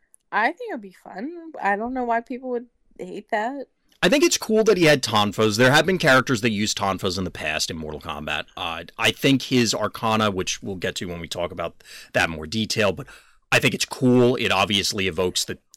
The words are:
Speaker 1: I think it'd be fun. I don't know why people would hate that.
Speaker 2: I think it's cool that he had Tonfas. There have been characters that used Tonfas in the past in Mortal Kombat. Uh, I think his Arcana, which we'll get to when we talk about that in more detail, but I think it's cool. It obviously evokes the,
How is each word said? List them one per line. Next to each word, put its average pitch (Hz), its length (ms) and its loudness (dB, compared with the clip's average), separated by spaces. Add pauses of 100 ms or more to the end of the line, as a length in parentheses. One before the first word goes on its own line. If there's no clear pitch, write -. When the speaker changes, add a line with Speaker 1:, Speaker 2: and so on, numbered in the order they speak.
(320)
Speaker 1:
I 214 180 0
think 427 220 -10
it'd 262 100 -10
be 196 80 -18 (140)
fun. 320 480 -14 (100)
I 202 140 0
don't 233 180 -6
know 254 80 -4
why 233 180 -2
people 254 300 -10
would 240 160 -6 (320)
hate 185 320 -14
that. 240 380 -4 (340)
Speaker 2:
I 277 60 2
think 285 160 4
it's - 140 0
cool 220 260 2
that 208 120 4
he 175 100 4
had 147 180 6
Tonfas. 107 520 2
There 123 140 6
have 151 160 4
been 185 120 0
characters 131 420 4
that 117 100 0
used 104 260 -2
Tonfas 95 400 -2
in 95 60 -4
the 87 80 -4
past 78 400 -4
in 82 60 -8
Mortal 76 240 -10
Kombat. 76 460 -8 (100)
Uh, 85 260 -8 (160)
I 113 140 0
think 135 300 2
his 120 300 2
Arcana, 107 600 0
which 90 320 -4
we'll 104 100 -8
get 90 220 -6
to 104 100 -6
when 85 140 -8
we 85 80 -12
talk 87 240 -6
about 85 320 -8 (280)
that 90 160 0
in 82 60 -8
more 78 140 -10
detail, 107 420 0
but - 160 -6 (460)
I - 80 4
think 135 120 4
it's - 120 -4
cool. 123 500 4
It 113 160 0
obviously 98 560 2
evokes 90 380 0
the, - 140 -8 (180)